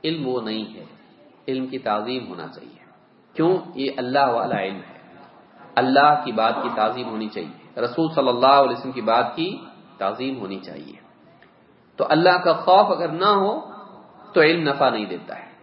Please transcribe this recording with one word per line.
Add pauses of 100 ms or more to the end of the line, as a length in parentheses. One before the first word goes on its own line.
علم
وہ
نہیں
ہے، (600)
علم
کی
تعظیم
ہونا
چاہیے۔ (540)
کیوں؟ (180)
یہ
اللہ
والا
علم
ہے۔ (760)
اللہ
کی
بات
کی
تعظیم
ہونی
چاہیے،
رسول
صلی
اللہ
علیہ
وسلم
کی
بات
کی (400)
تعظیم
ہونی
چاہیے۔ (1000)
تو
اللہ
کا
خوف
اگر
نہ
ہو (720)
تو
علم
نفع
نہیں
دیتا
ہے۔ (180)